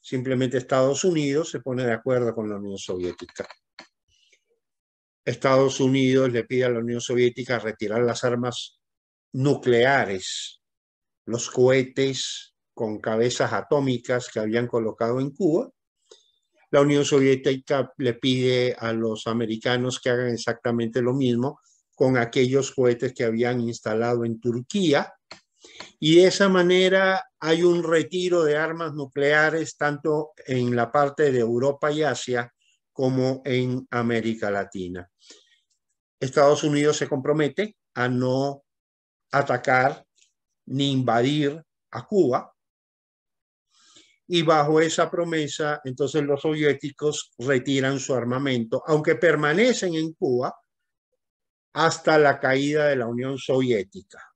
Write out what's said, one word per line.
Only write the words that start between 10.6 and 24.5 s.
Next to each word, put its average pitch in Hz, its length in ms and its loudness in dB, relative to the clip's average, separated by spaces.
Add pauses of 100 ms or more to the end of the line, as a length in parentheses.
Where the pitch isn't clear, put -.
los 113 240 -6
cohetes 131 1040 0 (200)
con 107 260 -6
cabezas 117 540 0
atómicas 123 760 -2
que 113 140 -6
habían 117 260 -2
colocado 117 540 -2
en 143 100 -4
Cuba. 185 400 -2 (1000)
La 143 100 4
Unión 143 240 4
Soviética 135 920 2
le 123 180 0
pide 127 600 0
a 113 140 -4
los 113 360 -4
americanos 120 760 -2
que 131 80 -2
hagan 123 240 0
exactamente 117 680 -2
lo 123 120 0
mismo 131 480 0 (340)
con 131 220 2
aquellos 131 540 0
cohetes 123 420 0
que 131 100 -6
habían 120 380 0
instalado 117 640 -2
en 113 160 -6
Turquía. 139 720 0 (840)